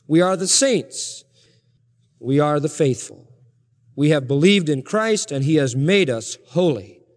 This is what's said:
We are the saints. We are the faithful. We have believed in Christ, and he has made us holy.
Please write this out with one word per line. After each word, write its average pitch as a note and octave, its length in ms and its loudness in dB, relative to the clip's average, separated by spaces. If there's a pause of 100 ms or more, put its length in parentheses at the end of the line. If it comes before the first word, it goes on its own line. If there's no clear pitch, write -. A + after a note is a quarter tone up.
We D#3 160 2
are F#3 140 0
the F3+ 120 -4
saints. - 760 -2 (920)
We C3 220 -2
are D3 200 0
the D3 100 -2
faithful. - 580 -4 (680)
We D3 160 0
have C#3+ 160 0
believed D#3+ 420 2
in C3+ 140 -2
Christ, G#3+ 480 -2
and C#3 140 -4
he D#3 120 2
has C3 200 0
made E3+ 320 2
us A2+ 300 -6 (100)
holy. C#3+ 520 -2 (160)